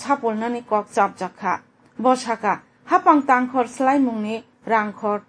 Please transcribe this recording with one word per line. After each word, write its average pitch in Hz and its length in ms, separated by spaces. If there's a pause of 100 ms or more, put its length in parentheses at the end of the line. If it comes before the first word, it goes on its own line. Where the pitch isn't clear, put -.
সাপলনানি 240 600 (100)
কক 208 240
চাপজাখা। 190 580 (460)
ব 226 80 (180)
শাখা 208 300 (360)
হাপাং 370 260 (120)
তাংখর 254 380 (100)
স্লাইমুংনি 247 580 (380)
রাংখর 208 460 (100)